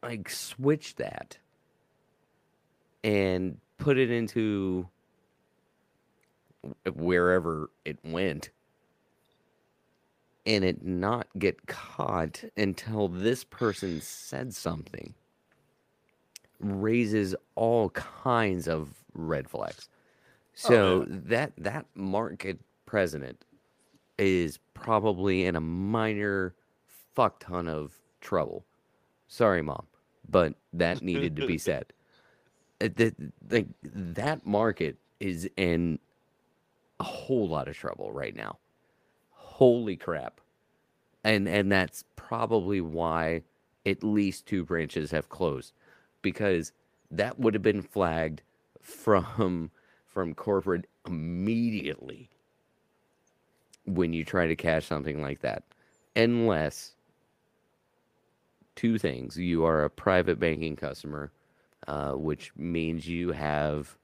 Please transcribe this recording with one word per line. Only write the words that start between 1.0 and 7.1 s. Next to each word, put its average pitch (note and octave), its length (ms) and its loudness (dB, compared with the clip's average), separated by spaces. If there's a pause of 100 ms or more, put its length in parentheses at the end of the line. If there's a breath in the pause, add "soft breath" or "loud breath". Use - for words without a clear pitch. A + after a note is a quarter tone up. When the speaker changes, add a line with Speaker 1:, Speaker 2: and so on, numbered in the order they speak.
Speaker 1:
and F#2 540 2 (200)
put C#3 200 2
it B2+ 120 4
into G#2 800 0 (2000)
wherever F2 760 4 (160)